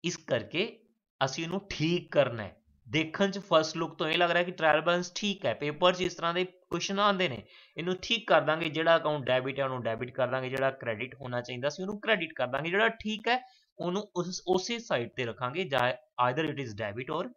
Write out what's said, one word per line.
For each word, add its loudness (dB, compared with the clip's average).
ਇਸ -2
ਕਰਕੇ -2
ਅਸੀਂ -2
ਇਹਨੂੰ -4
ਠੀਕ 0
ਕਰਨਾ 2
ਹੈ। -12
ਦੇਖਣ 0
'ਚ -6
first 2
look -2
ਤੋਂ -2
ਇਹ 0
ਲੱਗ 4
ਰਿਹਾ 4
ਕਿ -2
trial 4
balance 2
ਠੀਕ -4
ਹੈ, 2
ਪੇਪਰ 2
'ਚ -4
ਇਸ -2
ਤਰ੍ਹਾਂ -2
ਦੇ 0
ਕੁਐਸਚਨ -4
ਆਉਂਦੇ 4
ਨੇ, -6
ਇਹਨੂੰ -2
ਠੀਕ -2
ਕਰ 8
ਦਾਂਗੇ। 0
ਜਿਹੜਾ 4
account 0
debit 0
ਹੈ 0
ਉਹਨੂੰ -4
debit -4
ਕਰ 0
ਦਾਂਗੇ, -4
ਜਿਹੜਾ 0
credit -6
ਹੋਣਾ -4
ਚਾਹੀਦਾ -4
ਸੀ -6
ਉਹਨੂੰ -6
credit 0
ਕਰ -2
ਦਾਂਗੇ, -2
ਜਿਹੜਾ 4
ਠੀਕ -4
ਹੈ 2
ਉਹਨੂੰ -2
ਉਸ, -4
ਉਸੇ 0
site -2
ਤੇ -2
ਰੱਖਾਂਗੇ, -4
ਜਾਂ 0
either 2
it -4
is -6
debit -6
or -2